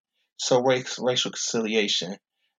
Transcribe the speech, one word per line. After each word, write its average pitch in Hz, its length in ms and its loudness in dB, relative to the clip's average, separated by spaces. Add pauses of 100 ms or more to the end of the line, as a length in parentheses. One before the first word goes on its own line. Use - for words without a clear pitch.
(380)
So 127 240 2
race, 127 360 0
racial 123 320 0
conciliation, 107 840 -2 (420)